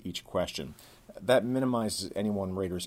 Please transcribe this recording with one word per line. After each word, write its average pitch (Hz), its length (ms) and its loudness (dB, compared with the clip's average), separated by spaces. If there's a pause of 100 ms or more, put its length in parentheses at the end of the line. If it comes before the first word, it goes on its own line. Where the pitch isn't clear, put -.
each 87 180 -6
question. 87 500 -2 (460)
That 104 240 6
minimizes 123 680 0
any 104 160 0
one 98 240 0
rater's 90 320 -2